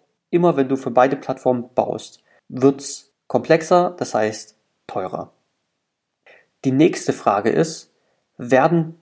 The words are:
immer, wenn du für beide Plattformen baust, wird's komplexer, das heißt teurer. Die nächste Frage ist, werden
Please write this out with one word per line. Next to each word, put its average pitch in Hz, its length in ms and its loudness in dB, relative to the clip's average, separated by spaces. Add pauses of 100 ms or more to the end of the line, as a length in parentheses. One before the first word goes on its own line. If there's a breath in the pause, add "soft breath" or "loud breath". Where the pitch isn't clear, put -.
(300)
immer, 170 280 2
wenn 135 120 0
du 135 60 -2
für 131 160 -6
beide 127 240 2
Plattformen 127 580 -4
baust, - 500 -6 (240)
wird's - 640 0 (160)
komplexer, 170 720 2
das - 160 -6
heißt - 440 -4 (300)
teurer. 92 440 -8 (1300 soft breath)
Die 131 60 0
nächste 147 420 2
Frage 104 360 0
ist, - 420 -2 (460)
werden 156 640 2